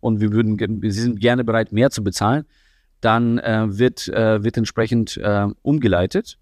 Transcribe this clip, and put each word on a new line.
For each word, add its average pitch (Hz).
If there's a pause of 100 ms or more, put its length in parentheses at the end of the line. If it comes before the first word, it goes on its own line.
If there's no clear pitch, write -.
und 110
wir 107
würden 107
ge-, 107
sie 104
sind 117
gerne 120
bereit, 113
mehr 110
zu 113
bezahlen, 107 (560)
dann, 117
äh, 110
wird, 117
äh, 110
wird 117
entsprechend, 113
äh, 101 (160)
umgeleitet. 117